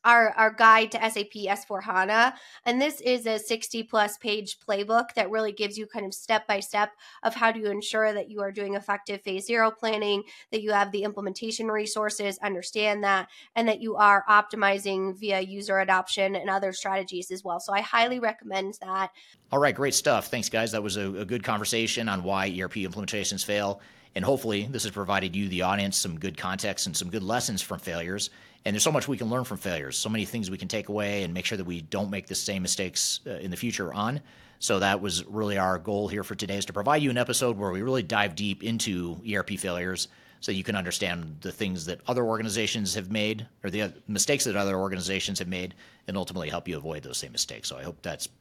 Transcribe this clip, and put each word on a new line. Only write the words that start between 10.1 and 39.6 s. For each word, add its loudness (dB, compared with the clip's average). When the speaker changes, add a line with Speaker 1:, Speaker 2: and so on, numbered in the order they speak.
Speaker 1:
that 0
you 0
have 4
the -2
implementation -4
resources, -2
understand 0
that, 2
and 2
that 2
you -4
are 8
optimizing 4
via 0
user -2
adoption 2
and -2
other 0
strategies -4
as -8
well. -4
So -6
I 2
highly 2
recommend -2
that. -2
Speaker 2:
All 2
right, 6
great 0
stuff. 2
Thanks, -4
guys. 0
That -2
was -2
a, -4
a -6
good -4
conversation 0
on -2
why 0
E -4
R -4
P -4
implementations -4
fail. 0
And -2
hopefully 0
this -4
has -4
provided 0
you, -2
the -2
audience, 0
some -2
good -6
context -4
and -6
some -4
good -4
lessons -2
from -6
failures. -4
And 0
there's 0
so 4
much 2
we -2
can -2
learn 0
from -6
failures, -4
so -2
many 0
things -4
we -4
can -8
take -4
away -2
and -4
make -4
sure -2
that -6
we -6
don't -4
make -6
the -6
same -2
mistakes, -2
uh, -10
in -8
the -6
future -4
on. -2
So 2
that 4
was -2
really -2
our 2
goal -2
here -4
for -10
today, -6
is -4
to -12
provide 2
you 2
an 0
episode 0
where -2
we -4
really 0
dive 0
deep -2
into -2
E -4
R 0
P -4
failures -4